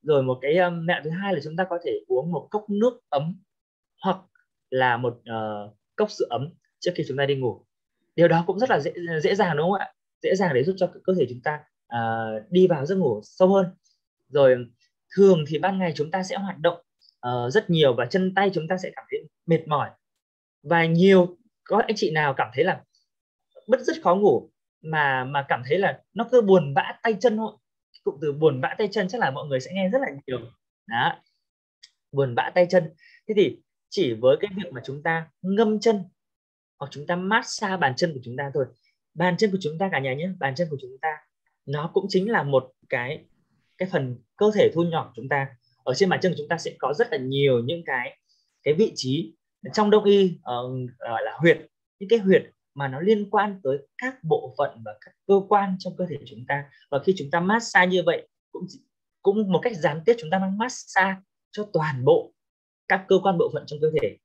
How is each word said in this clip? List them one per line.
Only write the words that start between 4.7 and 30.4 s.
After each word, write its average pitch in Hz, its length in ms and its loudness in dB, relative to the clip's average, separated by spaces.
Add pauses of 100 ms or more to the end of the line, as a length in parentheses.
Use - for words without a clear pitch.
là 127 260 2
một, 120 280 -4
ờ, 107 480 -8 (240)
cốc 214 140 -2
sữa - 200 -4
ấm 143 180 -4 (320)
trước 180 140 -2
khi 165 140 -6
chúng 131 80 -6
ta 139 100 0
đi 139 80 0
ngủ. 127 320 -6 (500)
Điều 170 120 6
đó 170 180 2
cũng 190 120 -4
rất 254 120 0
là 220 100 2
dễ, 165 120 -6 (300)
dễ 185 120 2
dàng, 185 220 0
đúng 160 140 0
không - 100 0
ạ? - 120 -10 (300)
Dễ - 120 0
dàng 185 200 0
để 123 100 2
giúp 190 140 -2
cho 135 140 -2 (120)
cơ 185 140 0
thể 143 100 2
chúng 120 160 -12
ta, 151 160 -4 (260)
ờ, 113 440 -4 (200)
đi 185 160 6
vào 143 200 0
giấc 190 100 -2
ngủ 127 280 0
sâu - 240 2
hơn. 196 180 4 (600)
Rồi 127 380 4 (500)
thường 185 320 6
thì 156 100 -4
ban 190 200 -2
ngày 180 180 0
chúng 151 140 -4
ta 190 120 -4
sẽ 185 140 -8
hoạt 190 220 -8
động, 170 220 -2 (400)
ờ, 123 300 -2
rất 214 200 0
nhiều 151 240 4
và 120 120 -2
chân 185 280 0
tay 196 200 2
chúng 160 140 -4
ta 185 100 -2
sẽ 185 180 -8
cảm - 140 -18
thấy 147 100 -6 (260)
mệt 160 220 2
mỏi. 135 220 -2 (720)
Và 165 220 2
nhiều, 180 520 6 (280)
có 220 220 2
anh 214 100 -2
chị 196 140 0
nào 151 260 0
cảm 127 180 -2
thấy 139 100 2
là 175 180 -2 (840)
bứt 240 120 2
rứt 320 220 -4
khó 180 120 4
ngủ 185 360 2 (320)
mà, 143 420 0
mà 139 240 -4
cảm 123 200 0
thấy 170 100 2
là 175 240 -2 (120)
nó 226 180 -4
cứ 247 100 6
buồn 180 320 4
bã - 280 -2
tay 226 180 0
chân 226 160 2
không 220 200 -6
ạ? - 20 -20 (460)
Cụm - 160 -4
từ 147 120 -2
buồn 143 280 2
bã - 180 -4
tay 214 140 0
chân 196 160 -2
chắc 247 120 -6
là 165 100 2
mọi 135 160 -10
người 135 140 -2
sẽ - 140 -14
nghe 190 140 -2
rất 233 120 0
là 262 80 -4 (180)
nhiều. 127 120 -6 (480)